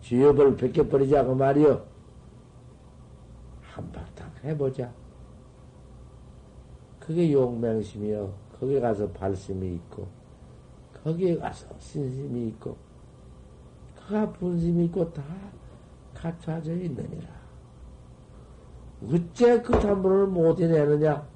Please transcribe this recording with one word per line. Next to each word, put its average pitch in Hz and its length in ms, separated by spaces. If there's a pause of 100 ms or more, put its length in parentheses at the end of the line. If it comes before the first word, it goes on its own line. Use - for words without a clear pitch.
죄업을 139 540
벗겨버리자고 135 760
말이여. 139 500 (1800)
한바탕 - 680 (140)
해보자. 135 480 (2000)
그게 160 320
용맹심이여. 107 1120 (120)
거기에 135 220
가서 104 300
발심이 95 640
있고, 95 320 (960)
거기에 170 340
가서 - 300 (120)
신심이 131 680
있고, - 280 (1200)
그가 208 360
분심이 170 540
있고 170 260
다 143 100 (920)
갖춰져 165 600
있느니라. 170 540 (1800)
어째 196 560
그 240 160
탐문을 196 500
못 165 300
해내느냐? 151 760